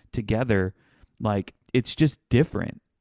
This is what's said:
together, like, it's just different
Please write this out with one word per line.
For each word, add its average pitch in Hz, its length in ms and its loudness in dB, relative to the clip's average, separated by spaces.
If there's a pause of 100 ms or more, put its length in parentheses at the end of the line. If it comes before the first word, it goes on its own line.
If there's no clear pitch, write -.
(120)
together, 107 600 0 (460)
like, 104 340 -2 (180)
it's - 220 -2
just - 340 0
different 107 520 0 (200)